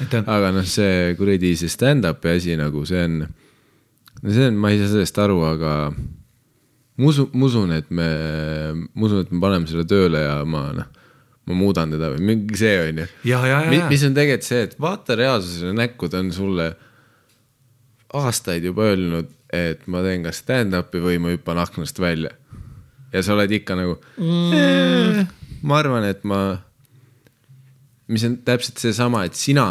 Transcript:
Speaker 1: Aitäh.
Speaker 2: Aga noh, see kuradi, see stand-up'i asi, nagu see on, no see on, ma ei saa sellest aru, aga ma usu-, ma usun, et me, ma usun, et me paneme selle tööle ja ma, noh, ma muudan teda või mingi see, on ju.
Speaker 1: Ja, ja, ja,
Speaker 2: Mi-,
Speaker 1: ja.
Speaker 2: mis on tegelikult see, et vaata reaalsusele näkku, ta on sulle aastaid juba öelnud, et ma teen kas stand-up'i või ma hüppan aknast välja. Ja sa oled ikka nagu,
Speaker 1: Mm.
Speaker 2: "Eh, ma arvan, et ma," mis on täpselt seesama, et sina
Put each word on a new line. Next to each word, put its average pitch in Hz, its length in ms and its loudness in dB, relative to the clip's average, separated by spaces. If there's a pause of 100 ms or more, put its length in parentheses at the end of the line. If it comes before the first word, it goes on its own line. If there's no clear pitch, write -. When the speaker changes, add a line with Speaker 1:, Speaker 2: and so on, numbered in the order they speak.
Speaker 1:
Aitäh. 117 260 -2
Speaker 2:
Aga 104 260 2
noh, 95 120 0
see 90 520 0
kuradi, 90 400 2
see 82 120 -4
stand-up'i 92 680 2
asi, 87 200 -2
nagu 73 300 -2
see 87 180 0
on, 80 240 -2 (920)
no 104 100 -2
see 123 160 4
on, 110 80 0
ma 104 140 2
ei 104 80 4
saa 101 100 0
sellest 104 300 0
aru, 101 260 4
aga 78 500 -2 (1040)
ma 127 80 2
usu-, 143 280 4
ma 127 120 2
usun, 113 260 2
et 80 180 -4
me, 85 180 0 (840)
ma 107 120 0
usun, 104 140 2
et 85 100 -4
me 87 100 -2
paneme 92 280 2
selle 82 160 -2
tööle 90 400 4
ja 73 200 -2
ma, 73 280 -4
noh, - 140 -8 (600)
ma 87 80 -4
muudan 90 360 2
teda 78 260 -2
või 76 80 -4
mingi 107 320 0
see, 95 320 2
on 80 100 -4
ju. 82 80 -6 (180)
Speaker 1:
Ja, 123 220 0
ja, 139 160 2
ja, 160 80 0
Speaker 2:
Mi-, 143 80 4
Speaker 1:
ja. 170 100 0
Speaker 2:
mis 139 140 4
on 139 120 2
tegelikult 143 340 2
see, 123 140 0
et 98 180 -6
vaata 165 340 -4
reaalsusele 92 600 -2
näkku, 117 320 -2
ta 87 100 -4
on 92 140 -2
sulle 87 400 -2 (1400)
aastaid 104 480 -2
juba 107 280 0
öelnud, 85 360 -2 (240)
et 85 380 -2
ma 90 120 -2
teen 92 220 -2
kas 85 200 -8
stand-up'i 98 580 -2
või 87 180 2
ma 85 140 0
hüppan 85 240 -4
aknast 85 420 -6
välja. 82 300 -2 (840)
Ja 95 100 0
sa 101 120 2
oled 101 160 2
ikka 101 260 -2
nagu, 90 220 -2 (180)
Speaker 1:
Mm. 170 360 0
Speaker 2:
"Eh, 262 760 2 (360)
ma 147 160 2
arvan, 131 260 2
et 98 200 -2
ma," 98 380 0 (1500)
mis 113 160 0
on 120 200 0
täpselt 123 340 0
seesama, 117 460 0
et 85 100 -4
sina 139 360 2